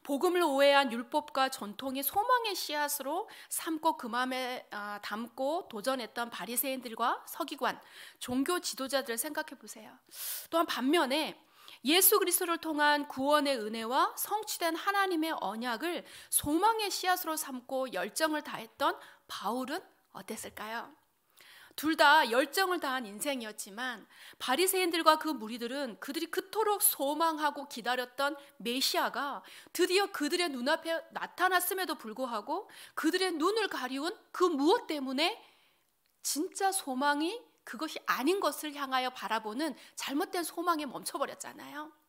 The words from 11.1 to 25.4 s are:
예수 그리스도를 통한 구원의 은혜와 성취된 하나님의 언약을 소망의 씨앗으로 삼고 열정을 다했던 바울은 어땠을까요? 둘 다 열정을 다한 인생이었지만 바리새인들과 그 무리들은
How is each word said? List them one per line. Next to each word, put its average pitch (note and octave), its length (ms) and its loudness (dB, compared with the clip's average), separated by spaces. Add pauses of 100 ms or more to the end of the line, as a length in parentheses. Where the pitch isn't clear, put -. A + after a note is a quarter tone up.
예수 F#4+ 320 6
그리스도를 F4 400 2
통한 D4 500 2
구원의 C#4 520 2
은혜와 A3+ 580 0
성취된 F#4 580 -2
하나님의 F4+ 680 0
언약을 A#3 640 -4 (260)
소망의 G4+ 580 2
씨앗으로 F4+ 480 0
삼고 C4 560 -4
열정을 D4 480 0
다했던 C#4+ 560 -2 (300)
바울은 B3 520 -4 (320)
어땠을까요? A3 840 -10 (800)
둘 D#4 200 2
다 D4 340 8
열정을 D#4+ 520 2
다한 C4 240 -2
인생이었지만 A3 1000 -6 (320)
바리새인들과 E4+ 800 4
그 D#4 120 -4
무리들은 A#3 720 -6